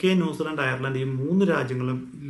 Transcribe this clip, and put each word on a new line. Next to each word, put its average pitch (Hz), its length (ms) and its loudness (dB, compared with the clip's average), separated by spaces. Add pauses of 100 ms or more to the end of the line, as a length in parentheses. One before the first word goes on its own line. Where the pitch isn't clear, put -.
കെ, 190 40 4
ന്യൂസിലാൻഡ്, 156 540 2
അയർലൻഡ് 131 360 0
ഈ 131 60 -2
മൂന്ന് 139 420 2
രാജ്യങ്ങളും 127 720 -2 (120)